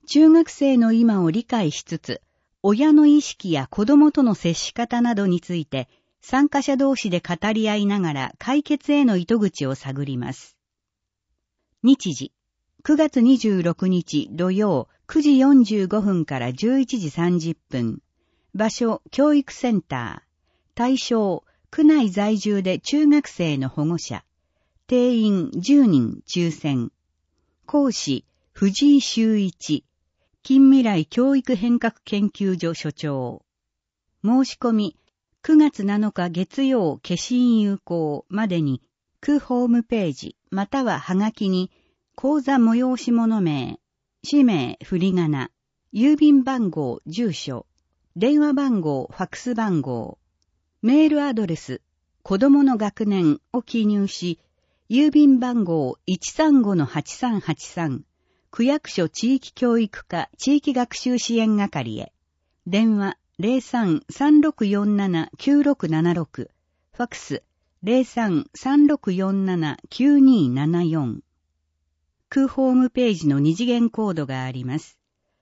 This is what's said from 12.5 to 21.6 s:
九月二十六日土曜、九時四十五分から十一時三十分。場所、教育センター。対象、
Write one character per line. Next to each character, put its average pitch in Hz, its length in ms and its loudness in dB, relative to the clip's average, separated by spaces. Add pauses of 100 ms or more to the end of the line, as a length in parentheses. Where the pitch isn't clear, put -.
九 302 140 2
月 294 240 0
二 254 160 6
十 208 260 0
六 170 240 -2
日 170 460 -2
土 175 180 -4
曜、 190 380 -2 (180)
九 - 140 -2
時 294 180 4
四 262 260 6
十 202 220 -2
五 202 140 -2
分 185 240 0
か 139 140 -6
ら 123 140 -6
十 233 280 -2
一 254 180 -4
時 165 120 -6
三 175 280 0
十 160 160 -4 (140)
分。 117 320 -6 (540)
場 214 160 -2
所、 226 400 -4
教 294 240 2
育 285 180 -2
セ 247 200 -4
ン 190 100 0
タ 120 420 -10
ー。 - 20 -20 (480)
対 254 220 -2
象、 214 480 -2 (260)